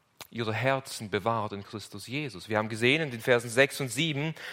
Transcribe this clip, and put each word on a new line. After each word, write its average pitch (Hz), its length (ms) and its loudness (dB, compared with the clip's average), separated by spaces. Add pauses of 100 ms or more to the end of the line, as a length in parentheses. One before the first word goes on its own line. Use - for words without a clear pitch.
(300)
ihre 110 220 -2
Herzen 120 580 -2
bewahrt 107 420 0
in 101 100 -8
Christus - 440 -12
Jesus. 131 420 -8
Wir 107 80 4
haben 110 100 2
gesehen 123 360 4
in 143 80 -4
den 113 100 -8
Versen 120 280 4
sechs 131 300 4
und 135 100 -4
sieben, 151 440 -2 (200)